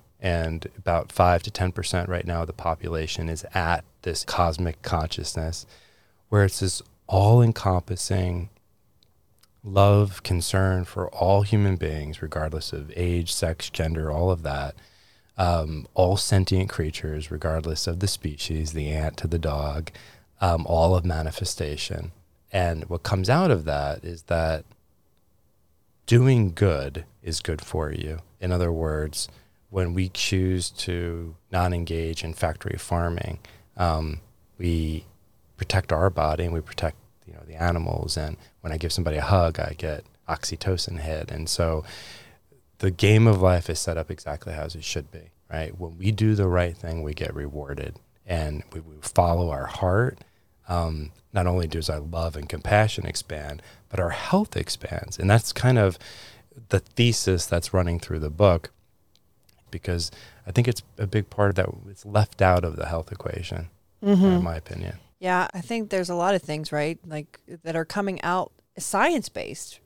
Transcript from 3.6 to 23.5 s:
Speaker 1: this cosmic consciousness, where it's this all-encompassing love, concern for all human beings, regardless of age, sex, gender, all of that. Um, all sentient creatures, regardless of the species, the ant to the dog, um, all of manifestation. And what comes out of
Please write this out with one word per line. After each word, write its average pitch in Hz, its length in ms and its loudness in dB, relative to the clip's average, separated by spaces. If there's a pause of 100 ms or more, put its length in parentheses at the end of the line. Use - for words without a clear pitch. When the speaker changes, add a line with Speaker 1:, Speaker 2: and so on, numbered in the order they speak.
Speaker 1:
this - 200 -4
cosmic 85 600 -2
consciousness, 80 840 -4 (640)
where 104 160 6
it's - 160 0
this 95 220 -2 (240)
all-encompassing 95 1400 4 (1120)
love, 101 580 6
concern 92 640 2
for 90 240 -6
all 98 340 4
human 101 340 4
beings, 78 460 -4
regardless 78 500 -4
of 73 240 -10
age, 87 360 0
sex, - 360 -2
gender, 80 420 -2
all 85 200 2
of 85 140 0
that. 71 300 -4 (640)
Um, 82 580 0
all 92 220 4
sentient 95 540 2
creatures, 78 600 -6
regardless 78 580 -2
of 85 100 -4
the 101 100 -2
species, 78 640 -4
the 76 180 -4
ant 76 280 -2
to - 80 -6
the 82 120 0
dog, 78 520 -4 (500)
um, 85 260 2
all 87 280 4
of 87 100 2
manifestation. 80 1080 -4 (400)
And 85 360 0
what 85 140 -4
comes 95 260 0
out 165 220 4
of 85 140 2